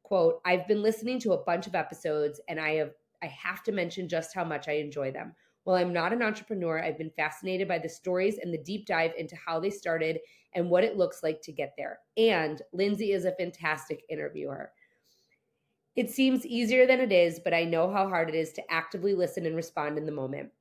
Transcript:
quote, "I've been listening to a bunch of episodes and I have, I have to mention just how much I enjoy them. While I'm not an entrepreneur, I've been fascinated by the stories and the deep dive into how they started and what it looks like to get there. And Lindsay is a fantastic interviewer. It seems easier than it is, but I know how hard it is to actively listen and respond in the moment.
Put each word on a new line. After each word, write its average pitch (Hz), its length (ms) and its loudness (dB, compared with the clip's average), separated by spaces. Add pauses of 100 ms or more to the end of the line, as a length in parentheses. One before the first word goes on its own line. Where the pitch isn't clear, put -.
quote, 165 420 4
"I've 180 200 2
been 208 140 2
listening 220 400 0
to 202 140 2
a - 100 -2
bunch 175 220 -2
of - 80 -8
episodes 151 760 -2
and 160 100 -6
I 156 180 0
have, 151 160 -2 (300)
I 170 40 -8
have 175 380 -6
to 214 80 0
mention 180 360 -4
just 160 260 -4
how 180 100 -2
much 156 240 -6
I 151 100 0
enjoy 143 320 -4
them. - 240 -12 (300)
While 185 120 4
I'm 175 160 2
not 175 220 0
an 240 80 0
entrepreneur, 185 600 -2
I've 156 140 -2
been 160 180 -8
fascinated 185 540 -2
by 175 100 0
the 160 120 -6
stories 190 480 0
and 170 160 -4
the 151 80 -6
deep 208 240 -8
dive 165 320 2
into 185 180 -10
how 165 240 -6
they 190 80 -2
started 165 500 -2 (360)
and 175 160 0
what 180 140 6
it 220 120 0
looks 175 260 0
like 156 200 -2
to 156 100 -16
get 139 240 -6
there. 143 220 -10 (180)
And 170 460 2 (100)
Lindsay 202 400 0
is 185 140 0
a 180 60 2
fantastic 165 760 -4
interviewer. 147 640 -8 (1200)
It 240 140 0
seems 262 360 4
easier 240 400 6
than 254 140 6
it 247 100 2
is, 175 300 6
but 170 120 0
I 170 120 4
know 165 260 2
how 196 180 2
hard 165 200 0
it 156 80 -2
is 160 160 0
to - 200 -8
actively 185 440 0
listen 170 300 -2
and 160 100 -2
respond 151 420 -4
in 156 80 -6
the 151 60 -4
moment. 139 380 -8 (100)